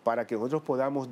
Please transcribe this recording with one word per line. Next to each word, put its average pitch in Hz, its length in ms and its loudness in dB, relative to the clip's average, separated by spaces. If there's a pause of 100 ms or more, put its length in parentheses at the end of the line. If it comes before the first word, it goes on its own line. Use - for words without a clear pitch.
para 117 220 2
que - 80 -4
nosotros 131 280 0
podamos 135 500 0